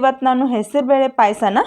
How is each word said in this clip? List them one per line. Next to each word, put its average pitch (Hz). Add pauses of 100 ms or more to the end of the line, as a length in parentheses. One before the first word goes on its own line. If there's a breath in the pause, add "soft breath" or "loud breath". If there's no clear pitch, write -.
ಇವತ್ತು 262
ನಾನು 254 (100)
ಹೆಸರುಬೇಳೆ 269 (120)
ಪಾಯಸನ 214